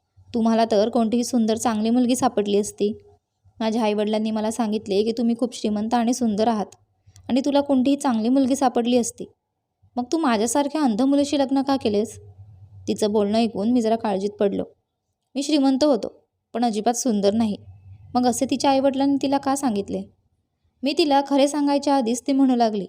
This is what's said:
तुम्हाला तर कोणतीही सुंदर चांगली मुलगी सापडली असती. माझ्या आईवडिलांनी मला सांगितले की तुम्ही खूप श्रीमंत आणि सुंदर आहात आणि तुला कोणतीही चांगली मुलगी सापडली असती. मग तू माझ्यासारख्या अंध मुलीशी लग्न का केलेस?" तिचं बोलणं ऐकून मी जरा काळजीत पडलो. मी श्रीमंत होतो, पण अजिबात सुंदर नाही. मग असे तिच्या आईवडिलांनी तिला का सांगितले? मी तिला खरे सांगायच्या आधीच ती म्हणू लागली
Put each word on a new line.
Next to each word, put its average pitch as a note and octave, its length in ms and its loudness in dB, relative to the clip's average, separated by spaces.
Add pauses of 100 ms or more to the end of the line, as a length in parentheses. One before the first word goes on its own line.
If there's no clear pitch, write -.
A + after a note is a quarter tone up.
(340)
तुम्हाला A3+ 360 2
तर G#3+ 180 2
कोणतीही A#3 360 0
सुंदर A3+ 320 0
चांगली A3 340 -2
मुलगी B3 260 2
सापडली G#3 400 0
असती. G#3 360 -2 (680)
माझ्या A3+ 220 -2
आईवडिलांनी G#3+ 480 0
मला G#3+ 200 -2
सांगितले G#3 520 -2
की A3 100 -2
तुम्ही A#3 260 0
खूप A#3+ 180 -4
श्रीमंत G#3+ 380 -4
आणि A#3+ 200 0
सुंदर A3 340 0
आहात G#3+ 260 -2 (540)
आणि B3+ 160 0
तुला C#4+ 160 2
कोणतीही C#4 360 2
चांगली A#3 320 -2
मुलगी C4+ 280 2
सापडली A#3+ 400 0
असती. - 280 -4 (720)
मग B3 160 -4
तू E4 60 0
माझ्यासारख्या C#4+ 640 0
अंध A3+ 200 2
मुलीशी C#4+ 360 2
लग्न C4+ 240 0
का C#4 140 -2
केलेस?" G#3+ 420 -2 (720)
तिचं G#3 240 -2
बोलणं G#3+ 260 0
ऐकून A3 320 0
मी B3 120 2
जरा A3 140 0
काळजीत G3+ 340 -4
पडलो. G3 340 -2 (720)
मी C#4 80 -4
श्रीमंत C#4 420 2
होतो, B3+ 420 0 (280)
पण A#3 100 -2
अजिबात A3+ 300 0
सुंदर G3+ 380 0
नाही. A3 240 0 (580)
मग B3 120 2
असे A#3+ 180 0
तिच्या C#4 260 0
आईवडिलांनी C4+ 520 2
तिला C#4 160 0
का C4+ 180 -2
सांगितले? G3+ 460 -4 (800)
मी C4 160 0
तिला C#4+ 300 4
खरे C#4 200 4
सांगायच्या C#4+ 460 0
आधीच B3 320 0
ती C#4 60 0
म्हणू C4+ 240 4
लागली G#3+ 320 0